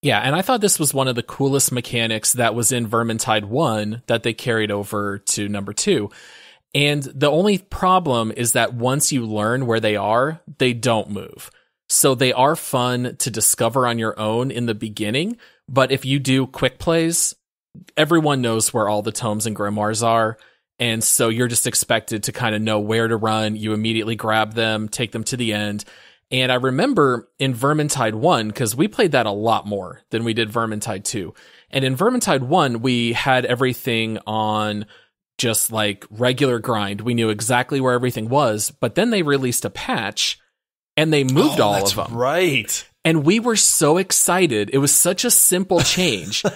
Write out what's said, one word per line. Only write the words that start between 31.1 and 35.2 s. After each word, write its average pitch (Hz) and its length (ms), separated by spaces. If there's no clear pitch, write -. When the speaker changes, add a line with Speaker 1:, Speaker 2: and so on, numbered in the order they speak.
Speaker 1:
And 135 140
in 131 120
Vermintide 202 460
one, 131 400
we 120 300
had 127 320
everything 117 840
on 107 600